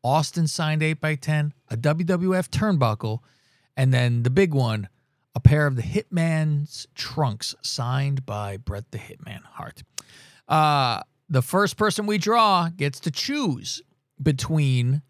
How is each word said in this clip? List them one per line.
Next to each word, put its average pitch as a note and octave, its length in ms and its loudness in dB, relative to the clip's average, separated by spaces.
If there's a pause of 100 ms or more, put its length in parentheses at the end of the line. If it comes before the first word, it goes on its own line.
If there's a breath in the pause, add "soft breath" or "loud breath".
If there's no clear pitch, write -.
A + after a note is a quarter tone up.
Austin D#3 440 0
signed D#3 340 -2
eight D#3 180 0
by D#3 160 -2
ten, D3 380 -2 (160)
a A#2 80 -6
W D3+ 280 0
W F#3 300 0
F F#3 140 -2
turnbuckle, A#2+ 720 0 (560 soft breath)
and C3 180 2
then A#2+ 300 2
the B2 80 2
big E3+ 240 4
one, A2 340 0 (460)
a - 40 -2
pair D3 280 6
of C3 80 0
the A2+ 80 -2
Hitman's D#3 1120 -2
trunks B2 680 -4
signed C3+ 640 -2
by G#2 320 -6
Bret G2+ 340 -8
the A2 60 -10
Hitman - 460 -16
Hart. - 400 -16 (640 loud breath)
Uh, D3 540 2 (280)
the C3+ 140 4
first G3 340 0
person G#3 300 0
we G#3+ 100 0
draw G3+ 520 4
gets D3 320 -4
to D#3+ 100 -4
choose A#3 720 -4 (400)
between C3+ 880 2